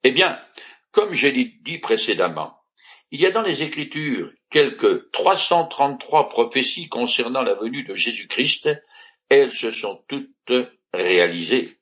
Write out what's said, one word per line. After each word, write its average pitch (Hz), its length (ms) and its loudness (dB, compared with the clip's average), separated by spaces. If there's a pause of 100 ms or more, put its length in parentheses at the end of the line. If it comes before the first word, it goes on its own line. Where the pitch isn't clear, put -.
Eh 135 60 6
bien, 165 280 0 (540)
comme 208 220 2
je 139 140 2
l'ai 127 160 2 (180)
dit 156 160 -10
précédemment, 90 800 -2 (520)
il 139 100 -8
y 180 60 6
a 190 40 4
dans 226 120 -2
les 156 200 -2
Écritures 147 680 -6 (200)
quelques - 640 2
trois 185 240 2
cent 170 300 0
trente-trois 143 640 0
prophéties 131 600 -2
concernant 123 540 -2
la 104 120 0
venue 123 300 -6
de 98 100 -10
Jésus-Christ, 113 720 -4 (640)
et 135 40 8
elles 135 180 6
se 113 180 -4
sont 101 380 -10
toutes - 440 -8 (400)
réalisées. 87 880 2